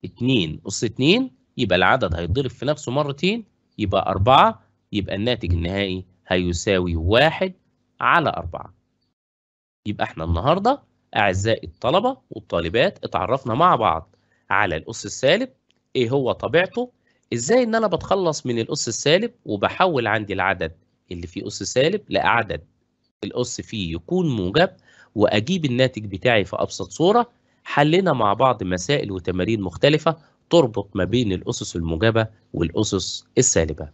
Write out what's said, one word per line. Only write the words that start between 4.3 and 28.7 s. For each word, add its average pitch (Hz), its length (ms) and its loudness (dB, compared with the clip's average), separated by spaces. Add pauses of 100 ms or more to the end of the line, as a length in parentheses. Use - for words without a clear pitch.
يبقى 98 220 -4
الناتج 104 380 -2
النهائي 92 520 -2 (240)
هيساوي 90 680 0
واحد 139 560 2 (480)
على 135 300 2
أربعة. - 440 -10 (1120)
يبقى 104 180 -4
احنا 80 200 -8
النهاردة 147 580 0 (340)
أعزائي 101 520 0
الطلبة 202 480 0 (140)
والطالبات 107 760 -2
اتعرفنا 110 500 -2
مع 165 220 4
بعض 87 400 -2 (340)
على 98 260 2
الأس - 300 -10
السالب، 202 420 0 (480)
إيه 120 140 0
هو 131 220 0
طبيعته، 180 600 -2 (400)
إزاي 160 300 2
إن 220 120 -2
أنا 226 120 0
بتخلص 175 600 -2
من 120 120 -2
الأس 113 300 -4
السالب 175 440 0 (120)
وبحول 113 640 0
عندي 104 260 0
العدد 92 400 -2 (400)
اللي 87 140 -10
فيه 98 200 -10
أس 104 160 -10
سالب 156 460 0
لعدد 101 560 0 (600)
الأس 123 360 -6
فيه 90 340 -6
يكون 165 420 -2
موجب، 104 340 2 (440)
وأجيب 113 500 0
الناتج 123 420 0
بتاعي 101 380 0
في - 120 -8
أبسط - 340 -6
صورة. 214 400 2 (340)
حلينا 160 480 4
مع 110 200 2
بعض 117 300 2
مسائل 92 500 -2